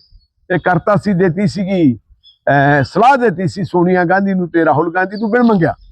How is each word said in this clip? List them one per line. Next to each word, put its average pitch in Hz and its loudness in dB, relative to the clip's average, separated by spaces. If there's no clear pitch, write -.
ਇਹ 175 0
ਕਰਤਾ 180 0
ਸੀ, 202 -2
ਦੇਤੀ 185 0
ਸੀਗੀ, 175 0
ਅਹ, 139 -2
ਸਲਾਹ 247 2
ਦੇਤੀ 190 -2
ਸੀ 190 -8
ਸੋਨੀਆ 180 0
ਗਾਂਧੀ 190 0
ਨੂੰ 180 -4
ਤੇ 165 0
ਰਾਹੁਲ 160 0
ਗਾਂਧੀ 185 -4
ਨੂੰ 208 -6
ਬਿਨ 247 2
ਮੰਗਿਆ, 196 2